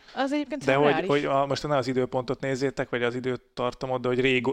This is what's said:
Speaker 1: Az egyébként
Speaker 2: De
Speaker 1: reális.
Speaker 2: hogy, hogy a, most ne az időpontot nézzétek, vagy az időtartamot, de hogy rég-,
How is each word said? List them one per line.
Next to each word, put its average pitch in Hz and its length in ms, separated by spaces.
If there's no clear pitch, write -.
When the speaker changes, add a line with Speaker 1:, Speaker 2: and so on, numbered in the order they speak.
Speaker 1:
Az 269 180
egyébként 294 320
Speaker 2:
De 135 120
Speaker 1:
reális. 147 180
Speaker 2:
hogy, 165 140
hogy 147 160
a, 139 220
most 139 200
ne 147 100
az 123 100
időpontot 127 540
nézzétek, 135 480
vagy 123 140
az 120 120
időtartamot, 127 840
de 123 80
hogy 123 120
rég-, 127 320